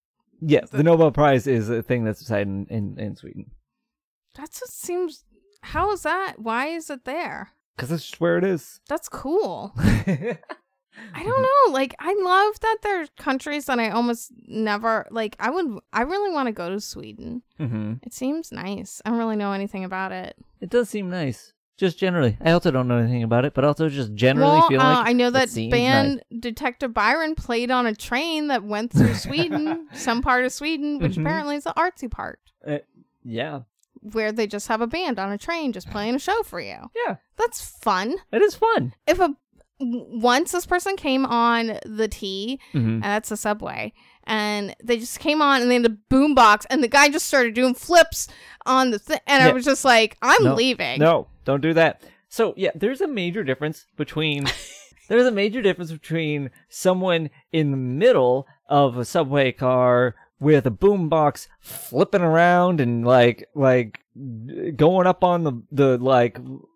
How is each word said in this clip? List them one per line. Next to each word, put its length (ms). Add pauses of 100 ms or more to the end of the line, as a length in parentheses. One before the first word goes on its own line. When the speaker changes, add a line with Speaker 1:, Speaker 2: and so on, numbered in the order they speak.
(400)
Speaker 1:
Yes, 300
Speaker 2:
the 80
Speaker 1:
the 40
Nobel 280
Prize 360
is 220
a 140
thing 220
that's 160
decided 280
in, 220
in, 280
in 180
Sweden. 340 (840)
Speaker 2:
That's 260
what 100
seems, 540 (380)
how 300
is 100
that? 360
Why 300
is 200
it 160
there? 460 (260)
Speaker 1:
'Cause 140
that's 160
just 140
where 180
it 60
is. 440
Speaker 2:
That's 200
cool. 680
Speaker 1:
<laughs> 40
Speaker 2:
I 1400
don't 200
know. 300
Like, 260
I 240
love 380
that 220
there 200
are 40 (120)
countries 480
that 120
I 120
almost 420 (140)
never, 640
like, 300
I 100
would, 280 (140)
I 100
really 300
wanna 200
go 180
to 100
Sweden. 640 (160)
Speaker 1:
Mm-hmm. 440
Speaker 2:
It 120
seems 380
nice. 520
I 60
don't 80
really 180
know 160
anything 320
about 280
it. 240 (240)
Speaker 1:
It 100
does 180
seem 220
nice. 420 (260)
Just 200
generally. 440
I 80
also 200
don't 180
know 100
anything 240
about 240
it, 80
but 100
also 240
just 260
generally 440
Speaker 2:
Well, 100
Speaker 1:
feel 140
Speaker 2:
uh, 140
Speaker 1:
like 120
Speaker 2:
I 60
know 140
Speaker 1:
it 20
Speaker 2:
that 180
Speaker 1:
seems 220
Speaker 2:
band 600
Speaker 1:
nice. 100
Speaker 2:
Detective 520
Byron 420
played 360
on 160
a 80
train 540
that 160
went 280
through 220
Sweden, 760
Speaker 1:
<laughs> 40
Speaker 2:
some 260
part 240
of 80
Sweden, 460
which 140
Speaker 1:
Mm-hmm. 100
Speaker 2:
apparently 340
is 80
the 140
artsy 320
part. 280 (280)
Speaker 1:
Uh, 120 (460)
yeah. 360 (420)
Speaker 2:
Where 280
they 160
just 220
have 140
a 40
band 320
on 140
a 60
train 340
just 160
playing 280
a 20
show 240
for 180
you. 160 (300)
Speaker 1:
Yeah. 100 (220)
Speaker 2:
That's 240 (160)
fun. 380 (140)
Speaker 1:
It 120
is 120
fun. 380 (140)
Speaker 2:
If 120
a, 160 (440)
w-, 280 (140)
once 320
this 140
person 300
came 280
on 600
the 220
T, 520 (140)
Speaker 1:
Mm-hmm. 120 (100)
Speaker 2:
and 80
that's 260
the 80
subway, 560 (300)
and 600
they 140
just 200
came 220
on 220
and 80
they 60
had 100
a 100 (180)
boombox, 540
and 160
the 40
guy 200
just 180
started 280
doing 180
flips 560 (380)
on 240
the 80
thi-, 280
and 160
I 40
Speaker 1:
Yeah. 80
Speaker 2:
was 100
just 220
like, 340
"I'm 240
Speaker 1:
No. 100
Speaker 2:
leaving." 460
Speaker 1:
No, 260 (180)
don't 180
do 120
that. 280 (260)
So, 280
yeah, 180
there's 260
a 80
major 340
difference 440 (100)
between, 480 (340)
Speaker 2:
<laughs> 300
Speaker 1:
there's 180
a 40
major 320
difference 300
between 580 (180)
someone 600 (240)
in 180
the 80
middle 680 (220)
of 300
a 60
subway 480
car 640 (240)
with 280
a 40
boombox 800 (100)
flipping 640
around 580
and, 260
like, 480
like, 460 (760)
going 300
up 180
on 200
the, 80 (200)
the, 260
like, 400 (380)